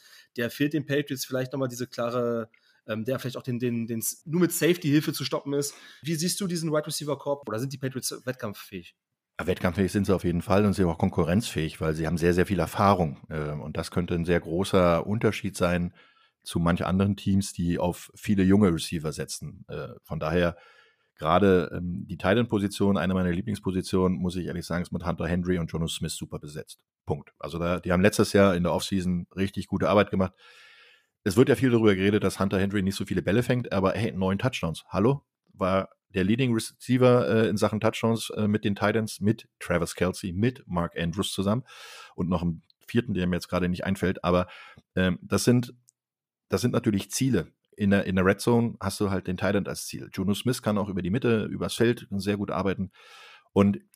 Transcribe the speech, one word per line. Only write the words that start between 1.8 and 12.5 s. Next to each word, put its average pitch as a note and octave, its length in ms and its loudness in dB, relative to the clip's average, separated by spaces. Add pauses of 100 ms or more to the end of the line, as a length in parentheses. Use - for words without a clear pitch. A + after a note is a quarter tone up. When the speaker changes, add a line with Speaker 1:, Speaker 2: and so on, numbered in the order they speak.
Speaker 1:
klare A#2 640 -2 (360)
ähm, A2 180 -6
der B2+ 140 -4
vielleicht B2 180 -6
auch B2 60 -10
den, A#2+ 160 -6
den, A#2 280 -2
den A2+ 140 -6
s-, - 260 -8
nur E3 140 0
mit E3+ 120 4
Safety-Hilfe D#3 600 2
zu C#3 120 -6
stoppen C#3+ 280 -4
ist. C#3+ 220 -2 (280)
Wie D#3 120 -4
siehst F3 260 -4
du G3+ 60 -4
diesen E3 260 -4
Wide D3+ 140 0
Receiver D3 320 -4
Corps? C#3+ 280 -4
Oder G#2+ 120 -4
sind C3+ 140 -4
die C#3 60 -10
Patriots C3 460 -6
wettkampffähig? G#2 720 -10 (420)
Speaker 2:
Ja, D#2+ 80 -6
wettkampffähig F2+ 440 0
sind G2+ 160 0
sie G2+ 80 2
auf F2 100 -2
jeden F2 180 0
Fall G2+ 240 2
und G2+ 60 4
sie F#2 100 0
sind E2+ 80 4
auch E2 80 -4
konkurrenzfähig, F2 840 0
weil D#2 140 0
sie D#2 120 -2
haben E2 120 -2
sehr, F2 160 4
sehr F2+ 120 4
viel G2 120 0